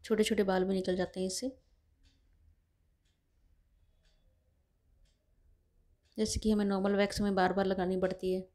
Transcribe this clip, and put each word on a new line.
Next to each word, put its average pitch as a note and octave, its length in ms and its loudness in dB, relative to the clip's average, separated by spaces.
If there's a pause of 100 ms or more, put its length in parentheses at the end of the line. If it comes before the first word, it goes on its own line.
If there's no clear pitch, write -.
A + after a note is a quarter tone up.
छोटे G#3+ 180 2
छोटे G#3 200 2
बाल F#3+ 200 2
भी F#3+ 100 0
निकल F#3 220 0
जाते F#3 240 -4
हैं F#3 80 -2
इससे। B3 240 -6 (4000)
जैसे G#3+ 220 -2
कि A3 120 2
हमें G#3 140 2
नॉर्मल G3 300 0
वैक्स G3+ 260 0
हमें G3+ 140 0
बार F#3 180 2
बार G3 120 0
लगानी F#3 320 0
पड़ती F#3 360 -2
है F#3 100 -4 (120)